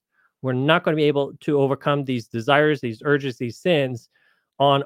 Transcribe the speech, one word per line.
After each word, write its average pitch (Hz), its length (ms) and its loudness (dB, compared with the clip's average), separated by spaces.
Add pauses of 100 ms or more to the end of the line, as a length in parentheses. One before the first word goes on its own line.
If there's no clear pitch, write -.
(440)
We're 131 100 -2
not 151 300 2
gonna 165 120 -2
be 156 80 0
able 143 360 2
to 147 200 -2
overcome 139 460 -2
these 123 220 -6
desires, 143 540 0
these 113 220 -8
urges, 139 360 -2
these 120 180 -8
sins 139 520 -2 (500)
on 139 260 2